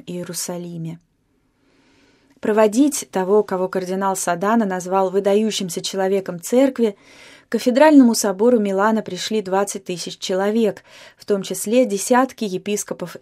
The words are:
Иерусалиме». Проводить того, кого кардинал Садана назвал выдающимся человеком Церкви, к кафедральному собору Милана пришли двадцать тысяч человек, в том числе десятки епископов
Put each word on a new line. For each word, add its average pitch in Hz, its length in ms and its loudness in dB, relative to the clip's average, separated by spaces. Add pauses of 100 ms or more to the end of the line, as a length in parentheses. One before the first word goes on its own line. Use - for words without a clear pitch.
Иерусалиме». 175 920 -10 (1400)
Проводить 220 720 2
того, 196 320 2
кого 185 240 -2
кардинал 190 480 -4
Садана 196 500 0
назвал 185 440 0
выдающимся 196 720 0
человеком 190 580 -4
Церкви, 240 560 2 (540)
к - 40 -4
кафедральному 254 600 6
собору 214 460 2
Милана 208 420 0
пришли 208 400 -4
двадцать 190 440 -4
тысяч 180 320 -10
человек, 202 640 0 (340)
в - 80 -20
том 202 160 -2
числе 208 440 0
десятки 240 600 0
епископов 185 760 -8